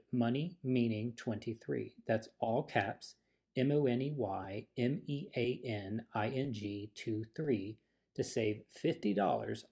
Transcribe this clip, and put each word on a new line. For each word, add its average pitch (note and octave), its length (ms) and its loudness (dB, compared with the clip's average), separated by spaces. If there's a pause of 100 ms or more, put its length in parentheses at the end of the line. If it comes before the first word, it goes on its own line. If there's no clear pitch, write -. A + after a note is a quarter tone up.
(100)
Money B2+ 540 2
Meaning A#2+ 520 2
twenty-three. - 800 -4 (100)
That's A2+ 220 2 (100)
all A2+ 240 2
caps, - 540 -2 (400)
M C3+ 160 4
O D3 140 4
N A#2+ 140 4
E C#3+ 160 -2
Y G2 500 -4 (120)
M B2+ 280 2
E C#3+ 200 -4 (100)
A B2 280 0
N G#2+ 500 -4
I A2 140 2
N C3+ 240 -2
G G2+ 420 -6
two A2 300 -4 (100)
three, A2 420 0 (380)
to B2+ 80 0
save A2 480 0
fifty - 420 0
dollars A2+ 600 2